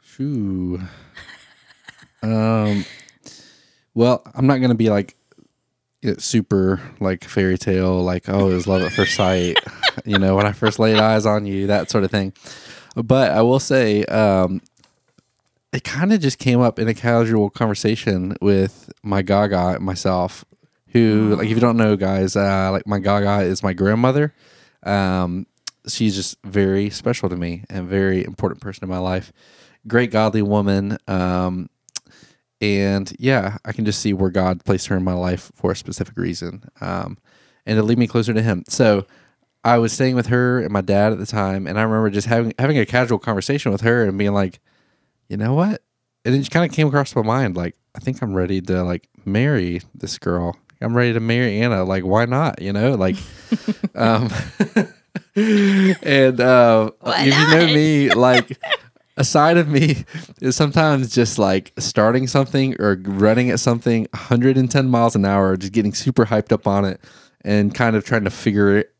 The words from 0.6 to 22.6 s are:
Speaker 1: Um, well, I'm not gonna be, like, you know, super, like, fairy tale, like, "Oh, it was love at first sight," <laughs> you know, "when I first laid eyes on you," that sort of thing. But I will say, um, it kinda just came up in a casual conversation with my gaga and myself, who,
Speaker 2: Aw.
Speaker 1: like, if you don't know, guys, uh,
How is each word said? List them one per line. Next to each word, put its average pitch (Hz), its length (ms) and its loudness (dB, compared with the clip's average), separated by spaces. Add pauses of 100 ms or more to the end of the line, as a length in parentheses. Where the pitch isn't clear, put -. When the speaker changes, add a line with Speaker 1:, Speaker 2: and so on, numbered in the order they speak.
Speaker 1:
Um, 110 640 0 (1080)
well, 120 280 2 (120)
I'm 131 120 0
not 135 140 4
gonna 127 140 2
be, 110 160 2
like, 101 260 -2 (880)
you 123 80 -4
know, - 80 -2
super, 95 600 0 (200)
like, 95 240 -4
fairy 95 340 0
tale, 92 440 0
like, 90 260 -4
"Oh, 98 220 2
it 90 40 0
was 90 120 -2
love 95 160 2
at 87 100 -4
first - 220 0
sight," 92 440 0 (240)
<laughs> - 220 -4
you 101 140 -2
know, 95 180 2
"when 101 100 2
I 104 60 0
first 107 260 -2
laid 110 200 2
eyes 110 280 2
on 104 200 0
you," 98 220 -4
that 101 220 -2
sort 104 140 0
of 92 60 -2
thing. 98 220 -2 (600)
But 120 380 2
I 104 100 4
will 127 180 4
say, 110 440 0
um, 95 560 0 (1120)
it 131 120 -6
kinda 190 340 0
just 143 200 -2
came 123 220 2
up 120 180 2
in 110 100 -2
a 113 60 -2
casual 113 560 0
conversation 104 880 -2
with 98 500 0 (120)
my 98 200 -2
gaga 95 540 0
and - 80 -8
myself, 92 600 -4 (440)
who, 107 440 4
Speaker 2:
Aw. 104 40 2
Speaker 1:
like, - 120 -2
if 110 60 0
you 113 60 2
don't 117 160 2
know, 107 200 4
guys, 95 400 -2
uh, 98 360 0